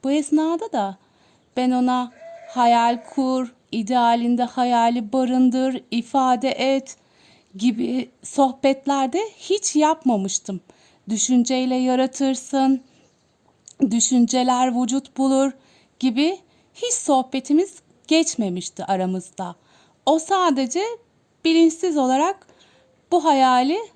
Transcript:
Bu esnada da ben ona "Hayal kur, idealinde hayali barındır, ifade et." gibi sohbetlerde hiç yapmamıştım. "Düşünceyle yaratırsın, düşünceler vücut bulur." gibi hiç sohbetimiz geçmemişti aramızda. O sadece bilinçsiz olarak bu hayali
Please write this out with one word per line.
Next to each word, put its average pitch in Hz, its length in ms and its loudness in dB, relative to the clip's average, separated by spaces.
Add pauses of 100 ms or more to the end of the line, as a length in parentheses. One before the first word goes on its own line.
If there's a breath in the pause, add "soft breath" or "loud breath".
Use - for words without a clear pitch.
Bu 269 60 -2
esnada 311 600 -2
da 196 240 -4 (600 soft breath)
ben 254 140 0
ona 247 420 0 (360)
"Hayal 233 540 2 (120)
kur, 262 400 -2 (180)
idealinde 233 720 0
hayali 240 720 0
barındır, 254 760 2
ifade 254 600 0
et." 269 460 -2 (600 soft breath)
gibi 240 540 -2 (120)
sohbetlerde 269 960 -2 (160)
hiç - 400 -4
yapmamıştım. 240 840 -2 (480 soft breath)
"Düşünceyle 254 680 0
yaratırsın, 262 1040 0 (1120 soft breath)
düşünceler 247 920 0
vücut 262 340 -4
bulur." 269 360 0 (480 soft breath)
gibi 285 380 0 (360 soft breath)
hiç 480 180 -6
sohbetimiz 269 840 0 (340)
geçmemişti 208 760 -2
aramızda. 185 720 -4 (500 soft breath)
O 311 120 4
sadece 320 640 0 (640)
bilinçsiz 330 520 2
olarak 277 500 0 (680 soft breath)
bu 339 120 2
hayali 269 540 4 (180)